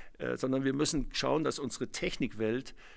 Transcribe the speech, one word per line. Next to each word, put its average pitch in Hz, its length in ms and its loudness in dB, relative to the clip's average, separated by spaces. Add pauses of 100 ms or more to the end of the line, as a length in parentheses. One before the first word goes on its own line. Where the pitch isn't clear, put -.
(180)
Äh, 123 180 0
sondern 135 300 2
wir 131 80 4
müssen 143 400 2
schauen, 143 320 2
dass 131 120 0
unsere 135 300 -4
Technikwelt 113 880 0 (220)